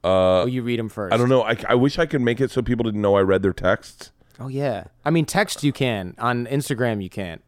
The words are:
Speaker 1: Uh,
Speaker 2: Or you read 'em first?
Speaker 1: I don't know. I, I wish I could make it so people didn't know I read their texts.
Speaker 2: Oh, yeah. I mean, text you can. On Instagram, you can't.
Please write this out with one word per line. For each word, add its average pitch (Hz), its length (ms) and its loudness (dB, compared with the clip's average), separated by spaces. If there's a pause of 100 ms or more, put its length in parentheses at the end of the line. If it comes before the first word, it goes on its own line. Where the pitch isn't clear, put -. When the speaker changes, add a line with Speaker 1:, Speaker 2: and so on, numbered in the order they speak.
Speaker 1:
Uh, 92 380 4
Speaker 2:
Or 123 60 0
you 127 140 -4
read 117 160 -2
'em 113 100 -6
first? 101 240 -4
Speaker 1:
I 110 40 2
don't 123 120 2
know. 127 140 4
I, 113 140 0 (120)
I 117 60 4
wish 131 240 2
I 170 80 2
could 151 160 -2
make 117 180 0
it 131 100 0
so 127 120 -2
people 117 220 -2
didn't 104 180 -2
know 101 140 4
I 98 60 6
read 95 200 4
their 95 100 2
texts. - 600 -4 (260)
Speaker 2:
Oh, 127 100 -12
yeah. 131 360 -4 (200)
I 147 60 0
mean, 160 160 2
text - 360 -2
you 143 100 2
can. 104 460 -2
On 120 280 -2
Instagram, 120 560 -2
you 92 80 -8
can't. 87 380 -10